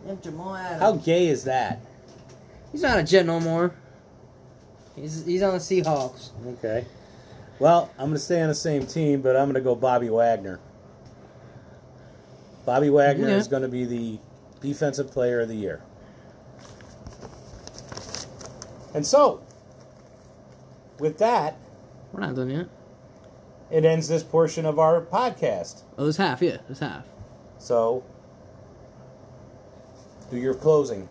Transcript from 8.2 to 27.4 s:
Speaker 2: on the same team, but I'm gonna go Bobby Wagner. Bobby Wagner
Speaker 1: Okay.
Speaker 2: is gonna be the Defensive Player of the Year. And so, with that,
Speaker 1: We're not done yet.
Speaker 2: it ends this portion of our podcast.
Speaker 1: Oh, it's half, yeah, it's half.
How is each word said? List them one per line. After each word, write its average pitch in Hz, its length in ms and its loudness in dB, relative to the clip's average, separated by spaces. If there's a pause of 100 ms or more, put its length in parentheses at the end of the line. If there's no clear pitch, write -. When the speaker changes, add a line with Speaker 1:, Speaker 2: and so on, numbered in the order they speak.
Speaker 2:
on 160 60 2
the 147 80 0
same 143 320 -4
team, 147 340 0
but 127 140 4
I'm 139 120 4
gonna 131 140 0
go 127 140 2
Bobby 123 340 0
Wagner. 110 500 0 (2000)
Bobby 139 240 2
Wagner 143 380 4
Speaker 1:
Okay. 196 80 4
Speaker 2:
is 202 120 0
gonna 131 200 -2
be 123 180 -4
the 117 320 -6 (440)
Defensive 139 500 -4
Player 123 300 0
of 113 60 -2
the 113 80 -10
Year. 92 280 -8 (3000)
And 151 140 -4
so, 277 340 4 (1600)
with 156 200 -2
that, 202 380 2 (540)
Speaker 1:
We're 190 80 -12
not 147 160 -4
done 127 140 -4
yet. 143 180 -4 (1000)
Speaker 2:
it 160 160 2
ends 160 240 2
this 160 120 0
portion 160 440 0
of 151 140 0
our 160 200 6
podcast. 165 840 -4 (140)
Speaker 1:
Oh, 147 120 0
it's 151 80 -2
half, 175 240 0
yeah, 175 160 0 (120)
it's 135 120 -12
half. 90 240 -10 (520)